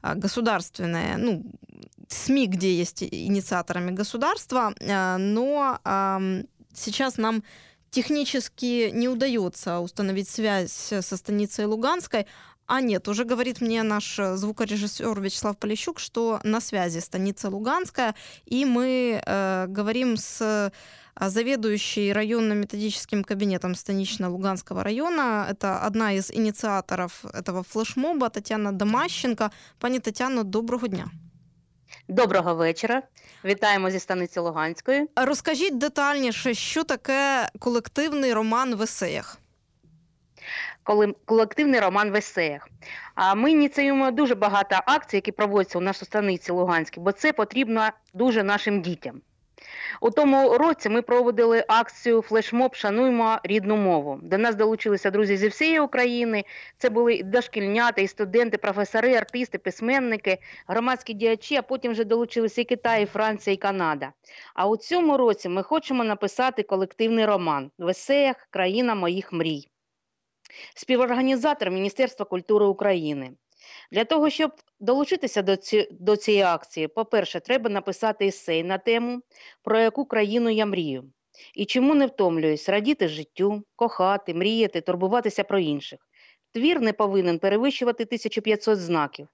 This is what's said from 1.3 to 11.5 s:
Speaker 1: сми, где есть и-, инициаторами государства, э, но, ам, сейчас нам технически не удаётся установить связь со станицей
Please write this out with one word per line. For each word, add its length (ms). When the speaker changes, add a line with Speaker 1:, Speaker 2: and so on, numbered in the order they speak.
Speaker 1:
сми, 380
где 220
есть 220
и-, 240
инициаторами 640
государства, 880
э, 380
но, 680
ам, 580
сейчас 440
нам 240
технически 1040
не 140
удаётся 680
установить 500
связь 720
со 160
станицей 480